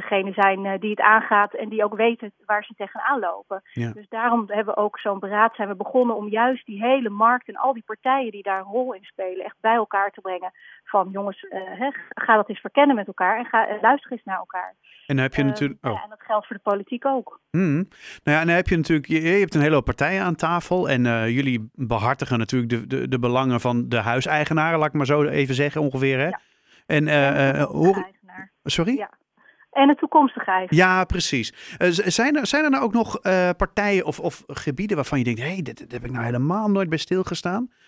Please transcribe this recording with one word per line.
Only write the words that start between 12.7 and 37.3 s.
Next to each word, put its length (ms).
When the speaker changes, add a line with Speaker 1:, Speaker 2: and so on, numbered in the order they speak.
Speaker 1:
met 120
elkaar 300
en 80
ga, 220
eh, 140
luister 300
eens 120
naar 140
elkaar." 360
Speaker 2:
En 80
dan 100
heb 80
je 80
Speaker 1:
Ehm, 80
Speaker 2:
natuurlijk, 320
Speaker 1:
nou 120
Speaker 2:
oh. 60
Speaker 1:
ja, 60
en 40
dat 120
geldt 260
voor 80
de 140
politiek 360
ook. 340
Speaker 2:
Mhm. 220
Nou 120
ja, 160
en 80
dan 80
heb 120
je 100
natuurlijk, 300
je, 140
je 180
hebt 160
een 60
hele 140
hoop 100
partijen 380
aan 120
tafel 540
en, 160
eh, 240
jullie 440
behartigen 680
natuurlijk 320
de, 160
de, 200
de 120
belangen 400
van 300
de 100
huiseigenaren, 800
laat 80
ik 60
maar 120
zo 180
even 320
zeggen 260
ongeveer, 380
hè? 80
Speaker 1:
Ja. 120
Speaker 2:
En, 220
eh, 200
Speaker 1:
En 60
de 60
Speaker 2:
eh, 40
Speaker 1:
toekomstige 140
Speaker 2:
hoe 260
Speaker 1:
eigenaar. 480
Speaker 2:
Sorry? 340
Speaker 1:
Ja. 120
En 160
de 80
toekomstige 560
eigenaar. 360
Speaker 2:
Ja, 160
precies. 760
Eh, 120
z-, 160
zijn 300
er, 120
zijn 160
er 60
nou 140
ook 100
nog, 260
eh, 380
partijen 480
of, 140
of 280
gebieden 480
waarvan 220
je 60
denkt: 180
"Hé, 200
dit, 160
dit 140
heb 140
ik 60
nou 140
helemaal 460
nooit 180
bij 80
stilgestaan, 760